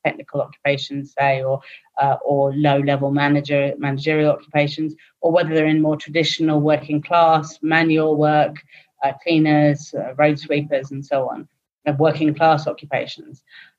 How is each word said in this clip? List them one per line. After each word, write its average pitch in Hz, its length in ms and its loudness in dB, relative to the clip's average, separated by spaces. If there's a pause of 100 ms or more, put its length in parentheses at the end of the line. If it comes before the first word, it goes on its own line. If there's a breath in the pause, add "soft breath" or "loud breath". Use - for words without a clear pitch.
technical - 360 -6
occupations, 139 760 -6
say, 135 240 0
or, 131 160 -2 (420 loud breath)
uh, 139 220 2
or 139 300 0
low-level 139 580 0
manager, 143 680 0
managerial 147 540 0
occupations, 151 640 -4 (240 soft breath)
or 165 140 2
whether 165 200 2
they're 160 120 2
in 156 160 2
more 151 160 0
traditional 151 640 0
working 147 400 0
class, 160 600 2
manual 156 540 2
work, 151 480 2 (400 soft breath)
uh, 139 80 0 (100)
cleaners, 151 720 2
uh, 123 200 -8
road 147 260 2
sweepers, 143 520 -4
and 139 140 -12
so 135 240 -2
on, 120 160 -12 (400)
uh, 147 140 0
working 151 340 2
class 156 340 2
occupations. - 760 -8 (360 loud breath)